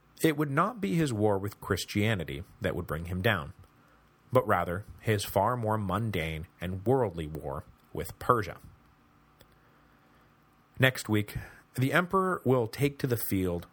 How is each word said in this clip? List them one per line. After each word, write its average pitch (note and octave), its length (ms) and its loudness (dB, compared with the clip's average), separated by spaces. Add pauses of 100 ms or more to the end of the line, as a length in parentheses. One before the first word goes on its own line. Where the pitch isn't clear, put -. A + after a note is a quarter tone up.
(220)
it D#3 160 4
would D3 140 0
not F#3+ 300 0
be F#3+ 140 0
his D3+ 180 2
war G#2 240 2
with G2+ 240 -6
Christianity F#2 840 -2 (180)
that F#2 140 0
would - 120 -6
bring E2 180 -6
him F2+ 160 -4
down, F#2 320 0 (760)
but B2 160 4
rather F2 380 0 (140)
his G#2 260 0
far G#2 320 2
more G#2+ 200 0
mundane F2+ 680 -2 (160)
and F#2+ 240 -6
worldly G#2 420 0
war D2 360 -8 (280)
with - 280 -8
Persia. A2+ 380 2 (2250)
Next B2+ 300 2
week, G#2+ 280 0 (380)
the C3 180 0
emperor F3+ 500 2
will A#2+ 240 2
take C#3+ 320 -2
to C#3+ 80 -2
the A#2+ 100 0
field F#2 560 -2